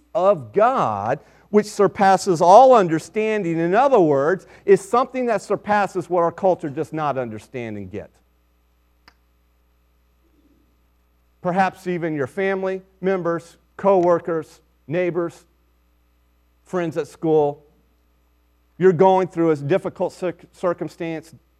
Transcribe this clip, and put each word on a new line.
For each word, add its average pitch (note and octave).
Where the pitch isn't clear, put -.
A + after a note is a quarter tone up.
of E3+
God, D3+
which G#3
surpasses F#3+
all A#3
understanding." F#3+
In E3+
other B3+
words, D#3
is F#3+
something B3+
that G#3
surpasses G3+
what F3
our E3+
culture E3+
does C#3
not D3+
understand A2+
and G2
get. F#2
Perhaps F3+
even E3+
your C#3
family F#3+
members, E3+
co-workers, F3
neighbors, E3+
friends E3+
at D3+
school. D3+
You're F#3
going F#3
through E3
a D#3
difficult E3
cir-, F3
circumstance, E3